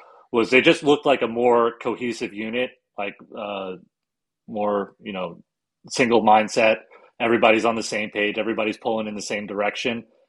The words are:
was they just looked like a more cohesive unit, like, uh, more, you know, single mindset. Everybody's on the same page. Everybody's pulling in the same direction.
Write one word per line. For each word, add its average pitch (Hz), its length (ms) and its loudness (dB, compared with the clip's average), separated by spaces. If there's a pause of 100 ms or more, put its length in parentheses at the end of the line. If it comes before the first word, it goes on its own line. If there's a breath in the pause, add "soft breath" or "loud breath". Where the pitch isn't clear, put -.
(320 soft breath)
was 113 180 2
they 127 120 6
just 151 200 4
looked 147 240 2
like 139 160 2
a 120 60 0
more 117 520 2
cohesive 117 540 -6
unit, 110 380 -6 (260)
like, 101 180 -8 (220)
uh, 98 360 -8 (760)
more, 104 520 -4
you 107 140 -12
know, 87 300 -10 (460)
single 117 340 2
mindset. 110 540 4 (420 soft breath)
Everybody's 113 460 4
on 117 100 2
the 110 80 -4
same 107 260 -6
page. 104 300 -2
Everybody's 107 380 -2
pulling 110 280 -4
in 104 100 -8
the 101 60 -8
same 104 240 -8
direction. 104 600 -4 (240)